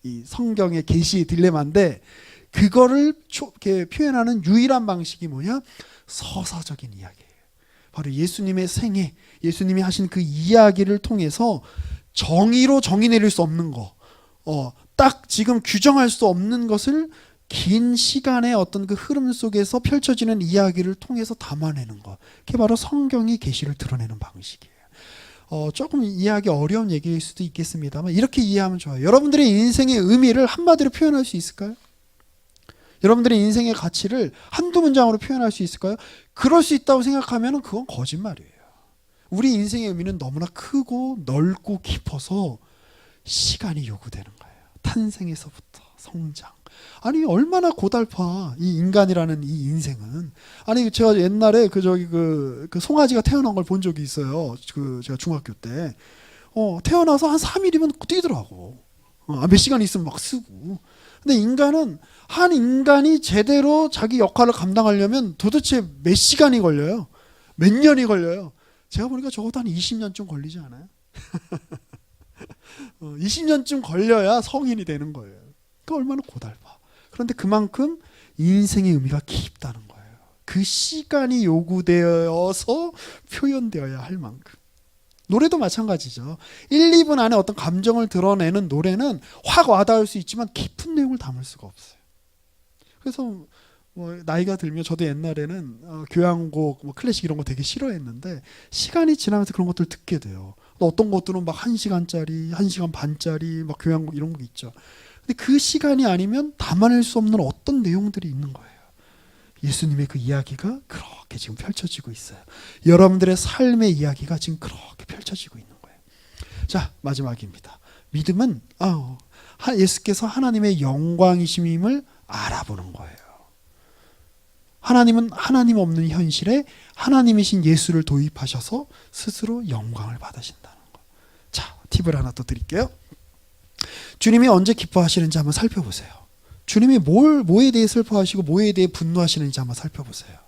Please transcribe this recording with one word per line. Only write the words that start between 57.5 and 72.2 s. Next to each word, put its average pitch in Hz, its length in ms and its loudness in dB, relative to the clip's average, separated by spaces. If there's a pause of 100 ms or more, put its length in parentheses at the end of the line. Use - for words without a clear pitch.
일이면 320 260 2 (140)
뛰더라고. 143 800 -6 (420)
어, 151 140 -8
아, 147 80 0
몇 196 80 8
시간 262 260 2
있으면 185 240 -4
막 - 120 -12
쓰고. 175 600 -12 (440)
근데 285 120 2
인간은, 262 640 2 (300)
한 349 240 4
인간이 277 680 4
제대로 285 680 2
자기 226 280 -2
역할을 240 340 4
감당하려면 202 840 0
도대체 240 480 0 (180)
몇 175 120 2
시간이 269 460 4
걸려요? 160 480 0 (480)
몇 185 160 6
년이 262 340 6
걸려요? 180 460 -2 (360)
제가 226 200 -4
보니까 262 220 -6
적어도 226 300 -8
한 240 60 -6
이십 180 320 -4
년쯤 208 280 -10
걸리지 156 340 -12
않아요? 135 280 -20 (240)
<laughs> - 1900 -18